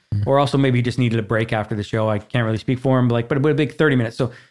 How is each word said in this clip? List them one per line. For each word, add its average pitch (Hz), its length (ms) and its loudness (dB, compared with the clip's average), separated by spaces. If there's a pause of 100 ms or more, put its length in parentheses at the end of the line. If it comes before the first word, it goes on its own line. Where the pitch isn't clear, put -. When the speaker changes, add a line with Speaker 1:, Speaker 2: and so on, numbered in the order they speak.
(120)
Speaker 1:
Mm-hmm. 104 160 -2
Speaker 2:
or 139 120 4
also 139 180 0
maybe 135 200 2
he 123 40 2
just 120 160 -4
needed 113 220 2
a - 20 -2
break 113 300 -2
after 107 240 -4
the 101 80 -4
show. 110 260 -2
I 104 80 0
can't 120 260 -2
really 110 140 0
speak 123 220 -4
for 131 180 2
him, 123 80 4
but, 120 80 2
like, 117 140 -2
but 143 100 0
it 131 60 0
would 151 120 2
be, 151 80 0
like, - 120 -6
thirty 151 180 2
minutes. 113 220 -2
So 123 160 -2 (180)